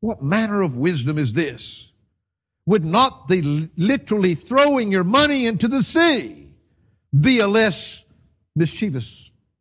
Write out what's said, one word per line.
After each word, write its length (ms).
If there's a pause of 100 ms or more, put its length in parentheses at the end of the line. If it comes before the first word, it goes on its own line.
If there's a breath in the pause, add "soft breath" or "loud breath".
What 220
manner 400
of 140
wisdom 420
is 140
this? 600 (720)
Would 180
not 440
the 140 (200)
l-, 140
literally 580
throwing 580
your 120
money 420
into 220
the 140
sea 680 (720)
be 200
a 100
less 560 (500)
mischievous 760 (300)